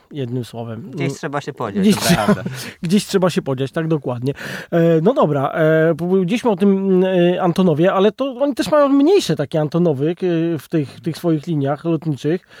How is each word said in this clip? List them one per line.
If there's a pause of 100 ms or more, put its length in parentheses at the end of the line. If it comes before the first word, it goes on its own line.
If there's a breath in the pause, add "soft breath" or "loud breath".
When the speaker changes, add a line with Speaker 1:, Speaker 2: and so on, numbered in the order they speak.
(120)
Speaker 1:
jednym
słowem.
Speaker 2:
Gdzieś
Speaker 1:
No.
Speaker 2:
trzeba
się
podzieć,
Speaker 1:
Gdzieś
Speaker 2:
to
Speaker 1:
trzeba,
Speaker 2:
prawda. (220 loud breath)
Speaker 1:
<laughs>
gdzieś
trzeba
się
podziać,
tak
dokładnie. (380 loud breath)
E,
no
dobra,
e,
powiedzieliśmy
o
tym,
e,
Antonowie,
ale
to
oni
też
mają
mniejsze
takie
Antonowy,
e,
w
tych,
w
tych
swoich
liniach
lotniczych, (200 loud breath)